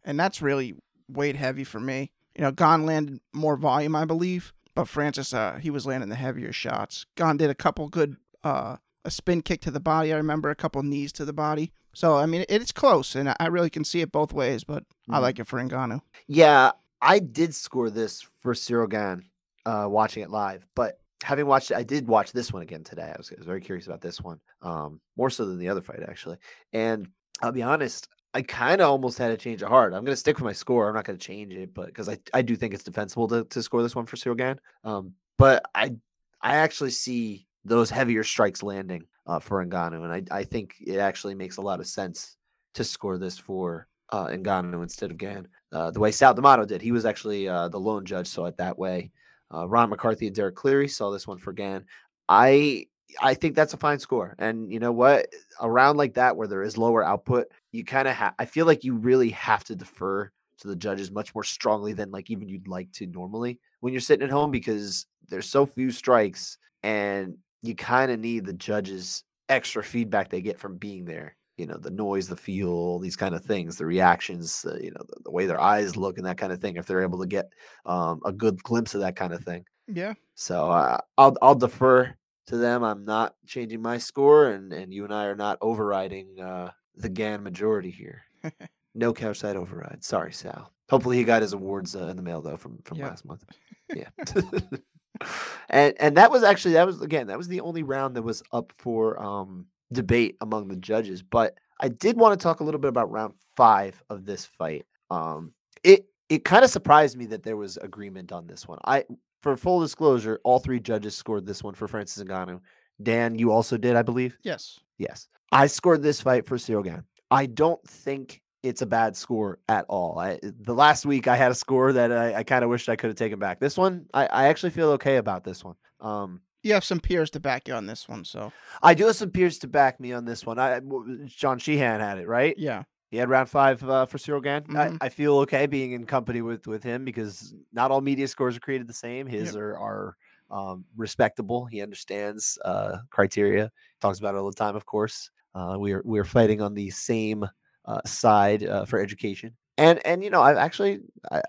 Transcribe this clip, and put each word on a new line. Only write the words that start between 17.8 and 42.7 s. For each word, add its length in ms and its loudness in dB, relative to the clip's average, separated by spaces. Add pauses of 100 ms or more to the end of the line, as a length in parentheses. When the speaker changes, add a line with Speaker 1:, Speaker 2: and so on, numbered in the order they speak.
Speaker 2:
this 320 -6
for 320 -6
Cyril 320 0
Gane, 380 -4 (420)
uh, 240 -2
watching 320 2
it 80 -12
live, 440 -6
but 260 -2 (220)
having 240 -2
watched 260 4
it, 40 0
I 60 -2
did 260 -4
watch 240 2
this 220 -6
one 80 -10
again 220 -16
today. 280 -14
I 60 -14
was, 120 -18
I 60 -18
was 100 -18
very 140 -8
curious 260 -12
about 140 -14
this 200 -12
one, 200 -16 (220)
um, 360 -8 (180)
more 120 0
so 160 -4
than 140 -8
the 100 -6
other 140 -4
fight, 260 -16
actually. 300 -16 (340)
And 360 -2 (340)
I'll 100 -2
be 100 -4
honest, 460 -2 (240)
I 100 -2
kinda 440 2
almost 320 0
had 140 0
a 40 -2
change 260 -10
of 80 -6
heart. 220 8
I'm 120 -6
gonna 100 -2
stick 220 0
with 80 -6
my 80 -4
score. 360 2
I'm 60 -4
not 100 -4
gonna 140 -10
change 340 -14
it, 220 -14
but 180 -14
'cause 160 -10
I, 100 -10 (140)
I 100 2
do 120 0
think 180 -4
it's 120 -12
defensible 420 -4
to, 180 -2
to 180 -8
score 200 -2
this 140 -4
one 100 -6
for 80 -14
Cyril 220 -4
Gane. 240 -4 (240)
Um, 300 -8 (220)
but 280 8 (100)
I, 220 -2 (440)
I 180 0
actually 320 0
see 580 -6 (160)
those 260 4
heavier 320 0
strikes 400 0
landing, 440 -8 (200)
uh, 140 -2
for 260 -4
Ngannou, 380 -6
and 280 -8
I, 60 -6
I 60 -6
think 360 -10
it 180 -6
actually 360 -4
makes 220 -12
a 40 -14
lot 200 -6
of 80 -12
sense 480 -10 (380)